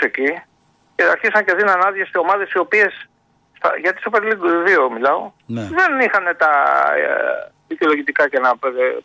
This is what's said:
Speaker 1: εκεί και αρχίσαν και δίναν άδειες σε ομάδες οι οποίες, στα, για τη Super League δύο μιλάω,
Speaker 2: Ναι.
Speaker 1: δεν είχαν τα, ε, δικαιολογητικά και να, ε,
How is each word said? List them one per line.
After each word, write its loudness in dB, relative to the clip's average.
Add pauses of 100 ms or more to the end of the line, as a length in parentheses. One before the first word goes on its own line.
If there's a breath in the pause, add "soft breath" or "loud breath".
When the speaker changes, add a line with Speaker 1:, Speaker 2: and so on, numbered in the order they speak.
Speaker 1:
εκεί -2 (680)
και 0 (120)
αρχίσαν 0
και 0
δίναν 2
άδειες -4
σε -4
ομάδες 0
οι -2
οποίες, 2 (680)
στα, 0 (140)
για 0
τη -18
Super 0
League -2 (200)
δύο 4
μιλάω, -2 (140)
Speaker 2:
Ναι. -6 (160)
Speaker 1:
δεν 2 (140)
είχαν 0 (180)
τα, 4 (460)
ε, -2 (180)
δικαιολογητικά 0
και -2
να, 2
ε, 0